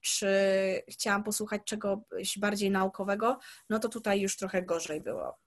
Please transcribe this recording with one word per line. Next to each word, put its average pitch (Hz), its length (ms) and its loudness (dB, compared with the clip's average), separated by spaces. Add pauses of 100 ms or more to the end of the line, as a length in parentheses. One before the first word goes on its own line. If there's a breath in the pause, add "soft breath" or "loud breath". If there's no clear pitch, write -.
czy - 260 0 (600)
chciałam 202 340 0
posłuchać 214 420 -4
czegoś 202 720 -4
bardziej 202 340 2
naukowego, 196 680 2 (300 loud breath)
no 220 100 2
to 226 100 -2
tutaj 214 320 0
już 196 160 0
trochę 190 240 -2
gorzej 160 400 -2
było. 87 460 -6